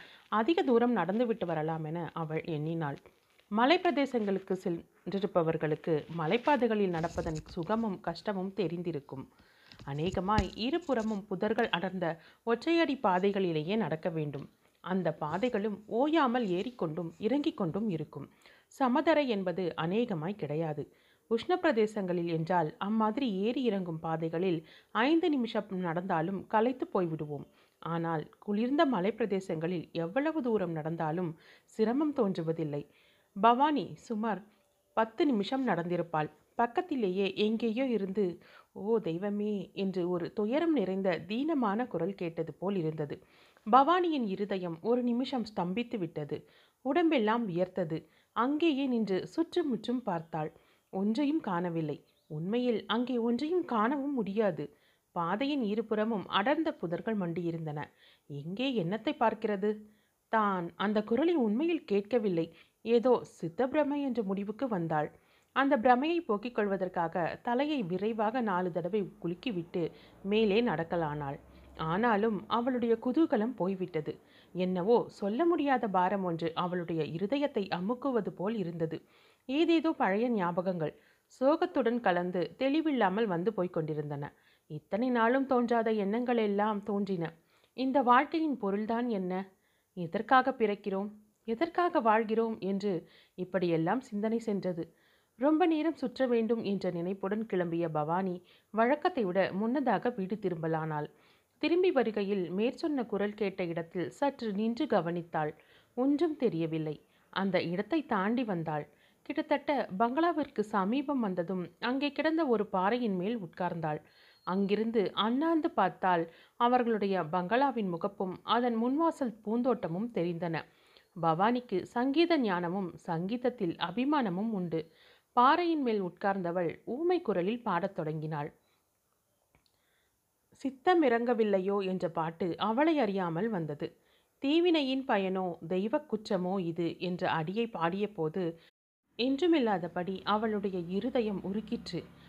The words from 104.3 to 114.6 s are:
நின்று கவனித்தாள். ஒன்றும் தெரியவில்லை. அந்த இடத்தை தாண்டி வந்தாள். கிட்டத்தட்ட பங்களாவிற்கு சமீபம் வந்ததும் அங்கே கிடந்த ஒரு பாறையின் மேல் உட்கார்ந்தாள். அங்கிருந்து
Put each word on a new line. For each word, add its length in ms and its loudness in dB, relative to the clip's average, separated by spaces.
நின்று 340 -2
கவனித்தாள். 640 -2
ஒன்றும் 400 2
தெரியவில்லை. 600 -2
அந்த 300 0
இடத்தை 440 -2
தாண்டி 380 0
வந்தாள். 400 -4
கிட்டத்தட்ட 480 -2
பங்களாவிற்கு 640 0
சமீபம் 580 0
வந்ததும் 420 -2
அங்கே 320 0
கிடந்த 340 0
ஒரு 200 2
பாறையின் 500 0
மேல் 220 -2
உட்கார்ந்தாள். 640 -4
அங்கிருந்து 560 2